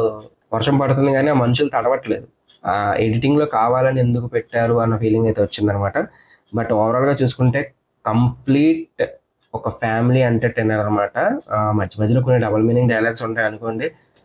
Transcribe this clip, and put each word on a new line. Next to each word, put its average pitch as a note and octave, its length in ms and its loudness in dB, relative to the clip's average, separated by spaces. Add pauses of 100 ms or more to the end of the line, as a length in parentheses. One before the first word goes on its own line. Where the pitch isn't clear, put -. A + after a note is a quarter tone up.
(540)
వర్షం C3+ 240 0
పడుతుంది C3+ 360 2
కానీ C#3 160 2
ఆ D3+ 40 2
మనుషులు B2+ 360 2
తడవట్లేదు. B2 580 -2 (380)
ఆ G2+ 340 0
ఎడిటింగ్లో C3 460 2
కావాలని B2+ 560 0
ఎందుకు A#2+ 260 0
పెట్టారు A#2 460 -2
అన్న A2+ 240 0
ఫీలింగ్ A2 280 0
అయితే G#2+ 160 0
వచ్చిందనమాట. G2+ 560 -2 (580)
But A2+ 100 -2
overall-గా A#2 480 0 (100)
చూసుకుంటే B2+ 500 0 (320)
కంప్లీట్ C3+ 1000 0 (520)
ఒక A2+ 140 -6
ఫ్యామిలీ A#2+ 520 0
ఎంటర్టైనర్ A2+ 580 0
అనమాట. G#2 380 -2 (340)
ఆ, G#2+ 200 0
మధ్య G#2 300 -2
మధ్యలో A#2+ 200 2
కొన్ని B2+ 200 2
double G#2+ 220 0
meaning A#2+ 260 2
dialogues A2+ 340 -2
ఉంటాయి A2+ 240 -2
అనుకోండి. A2+ 440 -6 (340)